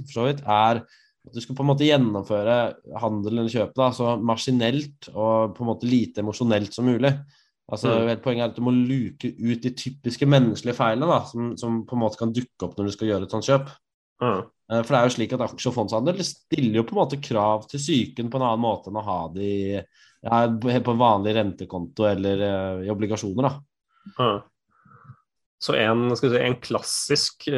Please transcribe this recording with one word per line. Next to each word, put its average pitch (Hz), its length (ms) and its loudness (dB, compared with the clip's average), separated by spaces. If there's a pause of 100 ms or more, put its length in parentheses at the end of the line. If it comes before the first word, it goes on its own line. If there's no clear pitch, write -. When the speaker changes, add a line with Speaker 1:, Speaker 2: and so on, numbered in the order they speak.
Speaker 1:
for - 160 -8
så 123 60 2
vidt, 143 180 -4
er 110 380 4 (420)
at - 80 -20
du 117 80 -8
skal 131 140 -10
på 139 60 -6
en 139 140 4
måte 147 120 4
gjennomføre 110 880 2 (260)
handel 107 380 -2
eller 113 100 0
kjøp, 113 240 -2
da, 131 160 4
så 120 320 0
maskinelt 120 920 0
og 110 400 2
på 123 60 -12
en 117 120 -2
måte 120 160 -2
lite 113 320 2
emosjonelt 104 520 0
som 120 120 -2
mulig. 123 240 4 (640)
Altså, 107 180 -4
Speaker 2:
Mm. 113 180 2
Speaker 1:
hele 113 140 0
poenget 120 240 0
er 113 40 -4
at 117 60 -12
du 120 60 -6
må 123 100 2
luke 123 540 0
ut 117 360 -2
de 127 100 -2
typiske - 560 -4
menneskelige 120 480 4
feilene, 123 320 2
da, 143 160 2
som, 120 340 -6
som 117 260 -2
på - 100 -10
en 120 80 0
måte 110 180 0
kan 113 120 -2
dukke 123 300 -6
opp 87 160 -6
når 101 80 -2
du 101 60 -2
skal 107 160 -4
gjøre 98 160 0
et 92 80 -10
sånt 107 180 -4
kjøp. 139 180 4 (540)
Speaker 2:
Ja. 104 220 0 (260)
Speaker 1:
Eh, 113 140 0
for 139 100 -2
det 123 80 6
er 123 80 4
jo 123 60 -2
slik 117 180 -2
at - 60 -2 (100)
aksje- - 180 -8
og 123 60 0
fondshandel, 113 420 -2
det 185 100 -6
stiller - 500 -2
jo 113 80 4
på - 100 -8
en 202 140 2
måte 143 120 -6
krav 107 480 0
til 143 120 -10
psyken 120 500 -2
på 123 60 -6
en 131 80 0
annen 117 180 0
måte 110 280 -2
enn 107 120 -6
å - 20 -14
ha 87 260 -4
de, 98 520 -4 (420)
ja, 117 240 2
på 113 220 0 (240)
en 117 60 0
vanlig 107 340 4
rentekonto 95 720 -2
eller, 98 320 2 (440)
eh, 95 40 -8
i 101 80 -4
obligasjoner, 104 480 -2
da. 135 180 -4 (600)
Speaker 2:
Ja. 107 220 0 (1200)
Så - 180 -2
en, 117 360 2
skal 131 140 2
vi 120 80 4
si, 127 60 2
en 123 180 0
klassisk - 840 -4 (120)